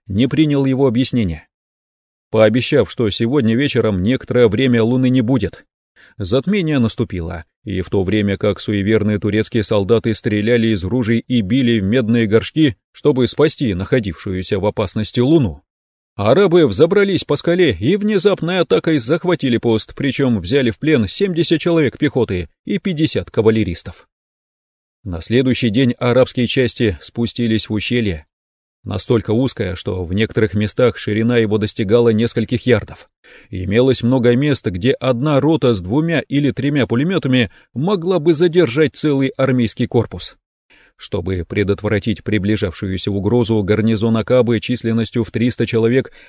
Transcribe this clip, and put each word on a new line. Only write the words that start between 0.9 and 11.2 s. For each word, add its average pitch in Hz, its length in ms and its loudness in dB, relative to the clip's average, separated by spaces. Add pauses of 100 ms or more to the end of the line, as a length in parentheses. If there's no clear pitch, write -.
пообещав, 110 600 2
что 113 180 -2
сегодня 113 460 0
вечером 110 480 0
некоторое 123 460 2
время 120 340 2
луны 127 260 2
не 127 120 4
будет. 110 440 -2 (520)
Затмение 143 640 0
наступило, 87 640 -4 (180)
и 95 160 -6
в 90 100 -6
то 98 140 0
время 101 340 0
как 104 220 -2
суеверные 104 600 0
турецкие 107 440 -2
солдаты 107 500 0
стреляли 113 540 0
из 101 160 0
ружей 117 420 0